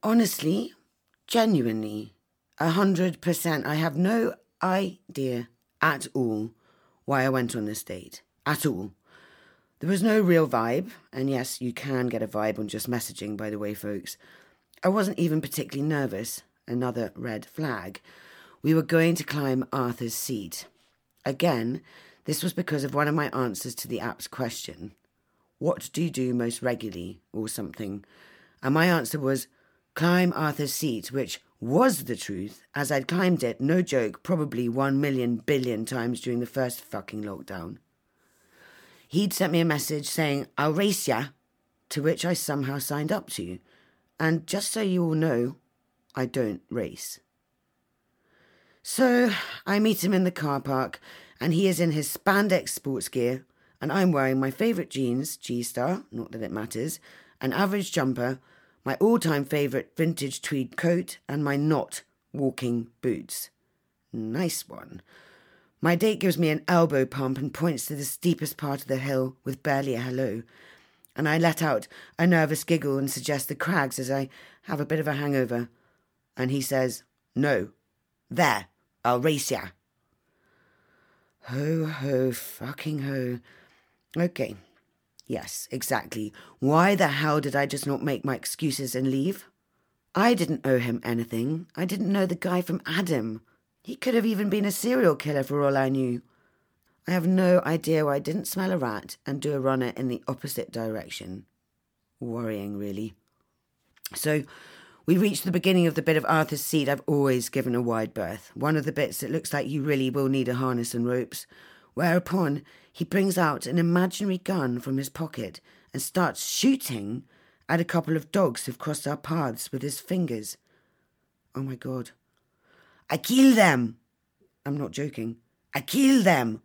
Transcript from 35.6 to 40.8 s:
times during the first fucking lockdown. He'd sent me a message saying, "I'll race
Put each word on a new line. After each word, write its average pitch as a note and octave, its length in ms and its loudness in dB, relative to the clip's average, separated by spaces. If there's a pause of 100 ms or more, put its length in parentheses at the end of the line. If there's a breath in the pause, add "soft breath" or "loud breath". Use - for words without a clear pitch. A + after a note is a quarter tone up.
times A#2+ 340 -4
during A#2+ 220 -4
the A#2+ 40 -4
first B2 360 -4
fucking G#2+ 420 -10
lockdown. F#2+ 540 -10 (1300 soft breath)
He'd F#3+ 240 0
sent E3+ 220 0
me E3+ 80 4
a E3 40 4
message D3+ 440 -2
saying, C#3+ 380 0 (100)
"I'll D3+ 160 2
race G3 340 0